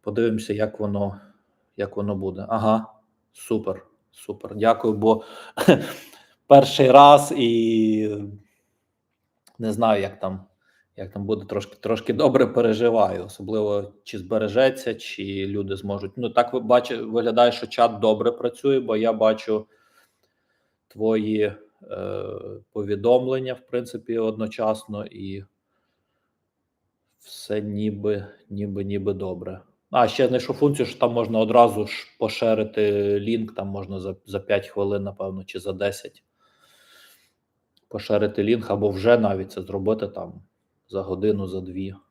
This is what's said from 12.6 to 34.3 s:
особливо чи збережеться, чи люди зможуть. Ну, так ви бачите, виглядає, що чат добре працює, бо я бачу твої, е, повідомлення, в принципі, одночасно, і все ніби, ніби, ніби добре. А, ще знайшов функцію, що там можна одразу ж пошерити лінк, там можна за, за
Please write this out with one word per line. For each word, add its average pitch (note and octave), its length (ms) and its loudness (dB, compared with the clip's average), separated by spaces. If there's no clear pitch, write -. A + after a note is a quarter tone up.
особливо G#2 680 -4
чи G#2+ 140 -12
збережеться, A2 760 0
чи G2 520 -8
люди G2 300 -6
зможуть. G2 400 -8
Ну, A#2+ 140 -4
так A#2+ 220 0
ви B2+ 80 -2
бачите, A#2+ 420 2
виглядає, A#2 500 2
що - 140 -8
чат G#2+ 320 0
добре A2 340 2
працює, C3 480 -2
бо A2 160 -4
я A2+ 160 0
бачу G#2+ 540 0
твої, G#2+ 540 0
е, G2 840 -8
повідомлення, B2 840 0
в - 120 -18
принципі, A#2 520 -6
одночасно, A2 880 -4
і G2 380 -12
все - 400 -8
ніби, G#2 680 -4
ніби, G2+ 340 -8
ніби G2+ 280 -4
добре. F#2 500 -10
А, B2 160 4
ще B2+ 200 0
знайшов B2+ 280 -2
функцію, C#3+ 300 2
що - 120 -12
там A#2+ 140 2
можна A2+ 260 -2
одразу A2 480 6
ж - 200 -12
пошерити G#2+ 1040 0
лінк, A2 340 -4
там G2 140 -8
можна G2 320 -10
за, F#2 140 -8
за G2 140 -6